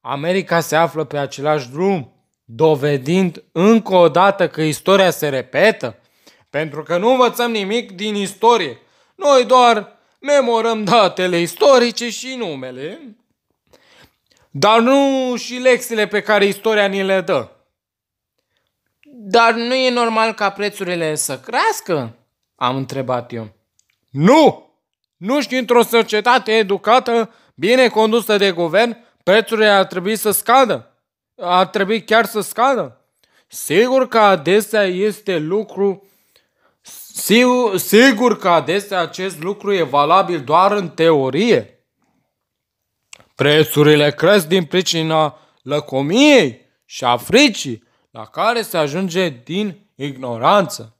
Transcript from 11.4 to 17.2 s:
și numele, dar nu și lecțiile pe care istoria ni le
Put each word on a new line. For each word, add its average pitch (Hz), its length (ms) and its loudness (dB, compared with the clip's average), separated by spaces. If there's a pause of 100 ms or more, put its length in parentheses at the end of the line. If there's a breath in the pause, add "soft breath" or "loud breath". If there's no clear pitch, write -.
și 254 280 -12
numele, 160 800 -12 (1300 soft breath)
dar 208 300 2
nu 262 560 2
și - 180 -10
lecțiile 247 540 0
pe 208 140 -4
care 208 240 2
istoria 202 400 0
ni 196 180 -4
le 190 180 0